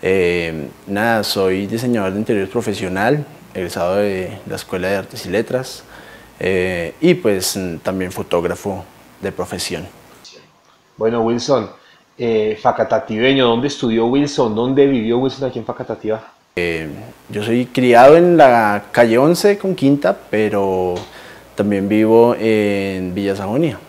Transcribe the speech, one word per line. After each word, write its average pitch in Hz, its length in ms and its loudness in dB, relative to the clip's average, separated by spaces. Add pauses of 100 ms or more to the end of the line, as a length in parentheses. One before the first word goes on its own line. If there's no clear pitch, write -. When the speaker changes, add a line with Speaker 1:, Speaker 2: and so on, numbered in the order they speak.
Speaker 1:
Eh, 87 640 0 (180)
nada, 107 380 0
soy 95 420 -2
diseñador 113 480 -2
de 101 60 -4
interiores 107 320 -2
profesional, 107 760 -2 (300)
egresado 90 400 -4
de 101 500 -4
la 104 100 -10
Escuela 92 320 -6
de 98 100 -2
Artes - 280 -12
y 92 40 -12
Letras, 117 540 -4 (560)
eh, 90 640 -2
y 170 140 4
pues, 101 420 -2
mm, 90 200 -6
también 92 340 -6
fotógrafo 90 760 -6 (360)
de 98 100 -6
profesión. 90 560 -8 (1080)
Speaker 2:
Bueno, 113 260 0
Wilson, 120 440 0 (480)
eh, 110 460 0
facatativeño, 117 840 2
¿dónde 120 220 0
estudió 113 360 0
Wilson? 135 480 0
¿Dónde 131 320 2
vivió 120 320 0
Wilson 131 320 -2
aquí 123 80 -10
en 113 80 -8
Facatativá? 113 680 -8 (260)
Speaker 1:
Eh, 82 320 -4 (400)
yo 104 140 -6
soy 120 220 0
criado 127 520 8
en 175 200 6
la 117 540 6
calle 117 260 4
once 175 400 4
con 190 160 -4
Quinta, 143 420 2 (140)
pero 98 640 0 (640)
también 101 340 -2
vivo 110 500 4
en 98 760 -2
Villa 98 200 -2
Sajonia. 104 540 -4